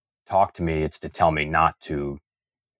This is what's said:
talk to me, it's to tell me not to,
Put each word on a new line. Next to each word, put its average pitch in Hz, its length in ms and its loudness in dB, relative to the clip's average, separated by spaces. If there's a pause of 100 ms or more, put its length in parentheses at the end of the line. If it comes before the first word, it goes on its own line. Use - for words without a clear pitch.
(280)
talk 98 260 2
to 92 100 -8
me, 80 200 0
it's - 160 -6
to 73 100 -12
tell 85 220 2
me 76 140 -2
not 80 360 2
to, 71 380 -6 (600)